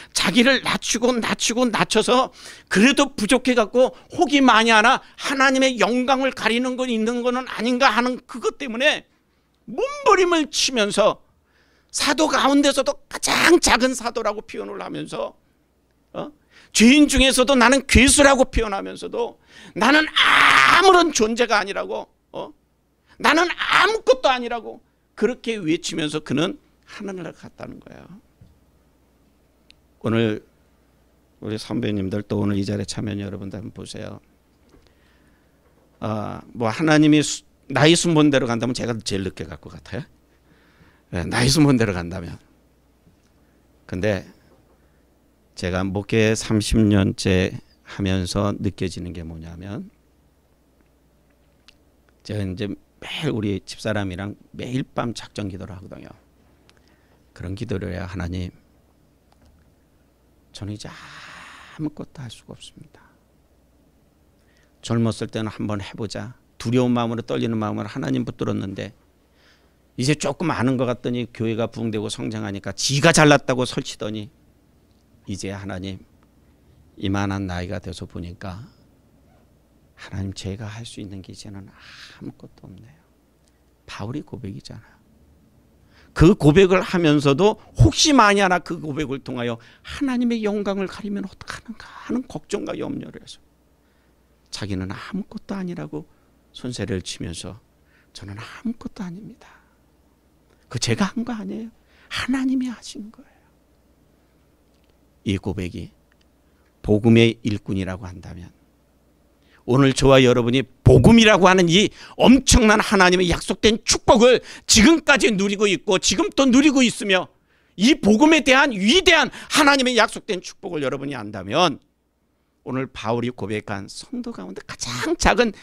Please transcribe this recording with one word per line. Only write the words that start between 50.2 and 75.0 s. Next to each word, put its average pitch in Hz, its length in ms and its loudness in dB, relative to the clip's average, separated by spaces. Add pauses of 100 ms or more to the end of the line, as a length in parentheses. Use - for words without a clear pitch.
제가 104 200 -6
이제 95 240 -6 (320)
매일 156 320 -8
우리 101 340 -4
집사람이랑 101 680 -6 (160)
매일 127 320 -8
밤 120 300 -8
작정 - 340 -12
기도를 92 300 -14
하거든요. - 320 -18 (1200)
그런 90 220 -12
기도를 98 380 -8
해요. 92 140 -10
"하나님, 90 440 -8 (2000)
저는 104 220 -12
이제 - 160 -14 (880)
아무것도 - 440 -12
할 120 80 -14
수가 - 240 -20
없습니다. - 480 -20 (1800)
젊었을 113 460 -2
때는 110 220 -8
한번 104 320 -8
해보자." 107 540 -12 (220)
두려운 123 340 0
마음으로 117 300 -2
떨리는 120 360 -4
마음으로 107 300 -6
하나님 127 380 -6
붙들었는데 104 680 -8 (1000)
이제 131 180 0
조금 147 380 -4
아는 120 240 -2
것 123 100 -2
같더니 123 480 -6
교회가 113 340 -4
부흥되고 113 420 -6
성장하니까 107 640 -10
지가 143 400 2
잘났다고 143 500 4
설치더니 107 680 -8 (960)